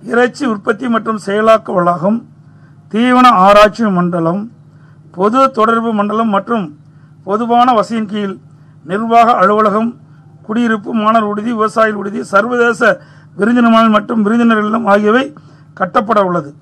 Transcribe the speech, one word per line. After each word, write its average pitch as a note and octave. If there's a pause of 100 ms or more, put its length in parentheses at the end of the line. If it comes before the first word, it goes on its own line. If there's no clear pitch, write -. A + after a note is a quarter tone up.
(100)
இறைச்சி B3
உற்பத்தி G#3+
மற்றும் A3
செயலாக்க A3 (100)
வளாகம், F3 (760)
தீவன B3 (200)
ஆராய்ச்சி G#3
மண்டலம், F3 (760)
பொது G#3+ (180)
தொடர்பு A3+
மண்டலம் G#3
மற்றும் G#3 (600)
பொதுவான A#3 (100)
வசதியின் A3
கீழ் G3+ (580)
நிர்வாக A3+ (140)
அலுவலகம், G#3+ (560)
குடியிருப்பு, A3+ (120)
மாணவர் G#3+
விடுதி, G#3
விவசாயிகள் G#3+
விடுதி, G3+ (120)
சர்வதேச A#3 (580)
விருந்தினர் A#3
மாளிகை A3+
மற்றும் G#3+
விருந்தினர் A3+
இல்லம் A3
ஆகியவை G#3 (500)
கட்டப்பட G#3+ (100)
உள்ளது. E3 (120)